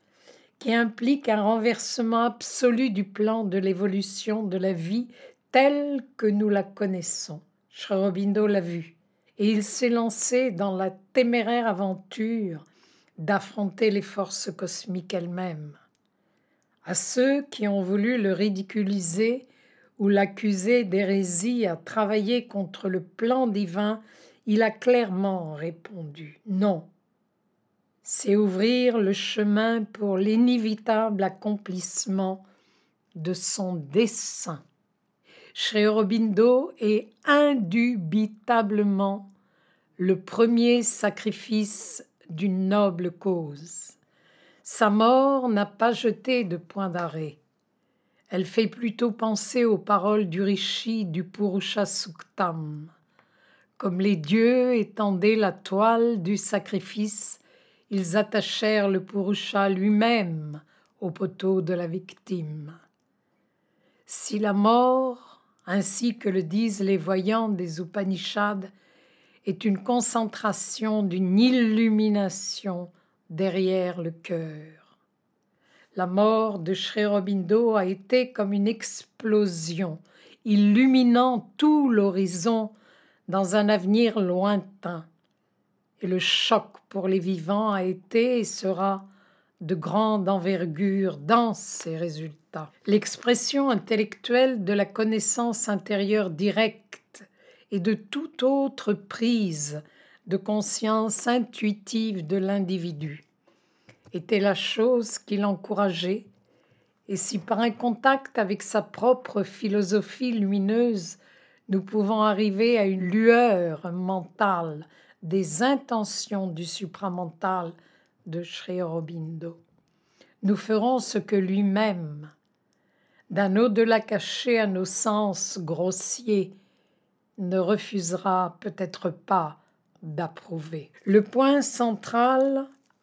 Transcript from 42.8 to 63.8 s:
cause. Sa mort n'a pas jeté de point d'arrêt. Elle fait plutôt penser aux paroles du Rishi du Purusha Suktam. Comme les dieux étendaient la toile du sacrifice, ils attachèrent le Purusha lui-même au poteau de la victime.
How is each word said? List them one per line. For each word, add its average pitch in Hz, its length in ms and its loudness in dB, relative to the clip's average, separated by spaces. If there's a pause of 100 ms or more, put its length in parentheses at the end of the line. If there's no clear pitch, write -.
cause. 165 840 -6 (720)
Sa - 260 0
mort 254 600 4
n'a 208 180 0
pas 226 260 0
jeté 247 520 0
de 175 120 -4
point 185 340 -6
d'arrêt. 160 480 -8 (880)
Elle 190 160 -2
fait 220 240 0
plutôt 233 420 -2
penser 220 540 -2
aux 220 140 4
paroles 208 500 2
du 170 140 -2
Rishi 202 640 -2
du 165 180 -4
Purusha 196 640 -2
Suktam. 160 1040 -6 (880)
Comme 185 220 -2
les 196 160 2
dieux 233 600 4
étendaient 208 600 2
la 202 160 2
toile 226 720 2
du 196 140 0
sacrifice, - 1040 -6 (500)
ils 185 260 -2
attachèrent 214 720 0
le 190 120 0
Purusha 196 680 -2
lui-même 190 920 0 (400)
au 190 100 -4
poteau 190 520 -2
de 160 100 -2
la 175 140 -2
victime. 156 880 -8 (1300)